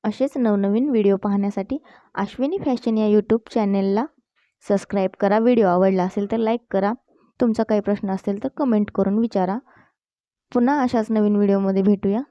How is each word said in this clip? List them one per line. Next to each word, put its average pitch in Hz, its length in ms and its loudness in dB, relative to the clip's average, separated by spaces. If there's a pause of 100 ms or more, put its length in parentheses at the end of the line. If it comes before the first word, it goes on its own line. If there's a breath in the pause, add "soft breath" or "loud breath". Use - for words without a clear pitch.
असेच 254 340 -4
नवनवीन 214 520 0
व्हिडिओ 202 300 2
पाहण्यासाठी 202 580 -4 (380 soft breath)
अश्विनी 277 500 -4
फॅशन 240 320 -2
या 214 120 0
YouTube 214 440 0
चॅनेलला 196 520 0 (600)
सबस्क्राईब 190 440 -2 (100)
करा. 202 200 2
व्हिडिओ 226 280 4
आवडला 185 360 2
असेल 202 280 -4
तर 226 80 -2
लाईक 226 220 -2 (100)
करा. 196 220 0 (460 soft breath)
तुमचा 220 240 0
काही 208 180 0
प्रश्न 202 300 -4
असेल 202 320 -6
तर 269 40 -6 (100)
कमेंट 214 340 0
करून 196 280 0
विचारा. 202 380 -2 (920 soft breath)
पुन्हा 262 300 2
अशाच 233 300 0
नवीन 214 240 2
व्हिडिओमध्ये 196 480 2
भेटूया. 202 480 0